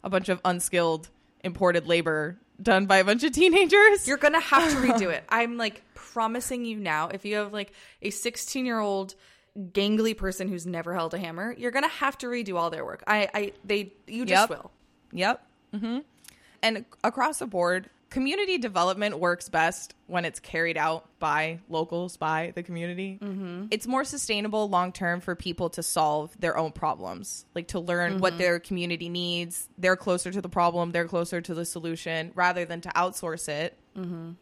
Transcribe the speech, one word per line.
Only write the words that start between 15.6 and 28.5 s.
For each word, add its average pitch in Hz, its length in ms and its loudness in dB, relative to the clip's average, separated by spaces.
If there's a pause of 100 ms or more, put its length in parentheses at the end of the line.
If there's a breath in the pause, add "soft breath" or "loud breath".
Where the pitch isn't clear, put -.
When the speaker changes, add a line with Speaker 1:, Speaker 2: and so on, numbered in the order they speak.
Speaker 1:
Mm-hmm. 226 220 -4 (640 loud breath)
And 226 240 0 (180)
across 262 360 0
the 311 80 -4
board, 185 420 0 (200)
community 359 500 0
development 190 600 0
works 175 300 0
best 165 460 0 (100)
when 175 180 -2
it's 165 160 -6
carried 165 380 -2
out 160 320 -2 (100)
by 160 480 0
locals, 170 480 -4
by 160 400 -2
the 175 80 -6
community. 175 580 -8
Speaker 2:
Mm-hmm. 190 500 -8
Speaker 1:
It's 214 160 -4
more 262 180 0
sustainable 214 640 -2
long-term 180 520 0
for 175 140 -6
people 170 360 -4
to 170 120 -8
solve 151 560 0
their 165 160 0
own 160 160 0
problems, 92 720 -6 (100)
like, 170 140 -8
to 190 100 -4
learn 175 400 0
what 185 140 4
Speaker 2:
Mm-hmm. 170 60 -10
Speaker 1:
their 175 200 4